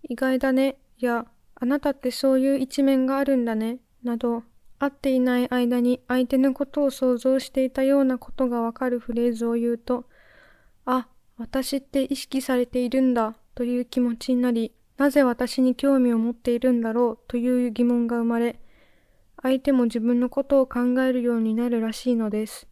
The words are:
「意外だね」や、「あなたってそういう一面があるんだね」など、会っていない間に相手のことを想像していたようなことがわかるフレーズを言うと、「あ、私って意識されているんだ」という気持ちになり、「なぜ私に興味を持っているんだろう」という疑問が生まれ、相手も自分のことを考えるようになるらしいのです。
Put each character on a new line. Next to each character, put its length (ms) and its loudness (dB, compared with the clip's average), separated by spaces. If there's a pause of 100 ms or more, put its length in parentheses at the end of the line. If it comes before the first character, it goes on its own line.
「意 140 -8
外 220 0
だ 140 0
ね」 260 0 (200)
や、 280 -2 (280)
「あ 120 -6
な 120 0
た 120 -2
っ 40 -4
て 160 -4
そ 240 0
う 60 4
い 160 2
う 20 -2
一 240 -2
面 240 4
が 120 -2
あ 60 0
る 120 2
ん 80 0
だ 100 -2
ね」 240 -4 (240)
な 140 -4
ど、 260 -4 (380)
会 80 0
っ 40 -4
て 180 -4
い 100 2
な 180 2
い 140 0
間 280 0
に 280 0
相 180 0
手 100 0
の 160 4
こ 140 -4
と 160 -2
を 80 2
想 260 0
像 220 2
し 100 -6
て 160 0
い 60 -2
た 140 -2
よ 160 4
う 40 4
な 140 0
こ 140 -14
と 160 -2
が 120 -2
わ 120 -2
か 180 -4
る 80 -2
フ 140 -8
レ 160 0
ー 40 0
ズ 140 -4
を 60 0
言 200 0
う 60 -4
と、 260 -4 (800)
「あ、 240 -2 (280)
私 400 -4
っ 40 -2
て 220 -2
意 140 -2
識 260 -6
さ 140 -2
れ 100 0
て 180 -2
い 60 -2
る 120 2
ん 120 2
だ」 220 -2 (180)
と 80 -8
い 180 -2
う 40 -6
気 160 -4
持 160 0
ち 180 -2
に 80 0
な 80 2
り、 220 -2 (260)
「な 120 4
ぜ 120 4
私 400 0
に 140 2
興 240 2
味 120 4
を 60 2
持 140 0
っ 20 -8
て 200 -2
い 40 -2
る 140 2
ん 80 2
だ 120 -2
ろ 180 2
う」 80 -10 (100)
と 80 -6
い 320 0
う 20 -2
疑 140 0
問 240 2
が 80 -2
生 80 -2
ま 160 0
れ、 200 -2 (800)
相 200 0
手 100 0
も 140 4
自 160 -2
分 180 2
の 100 0
こ 140 -2
と 180 4
を 60 2
考 140 -4 (220)
え 100 2
る 100 0
よ 140 0
う 40 0
に 140 0
な 140 -2
る 120 0
ら 120 -4
し 200 -2
い 40 2
の 140 -2
で 160 -4
す。 260 -18